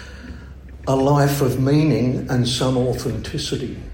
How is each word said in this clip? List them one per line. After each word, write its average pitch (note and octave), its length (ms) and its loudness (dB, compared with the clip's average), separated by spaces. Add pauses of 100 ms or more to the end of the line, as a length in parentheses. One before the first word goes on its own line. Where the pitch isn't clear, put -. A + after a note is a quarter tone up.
(880)
a C3+ 80 2
life C#3+ 440 4
of B2+ 200 2
meaning C3 720 2
and B2 160 2
some C3 280 0
authenticity. B2 1000 -2 (160)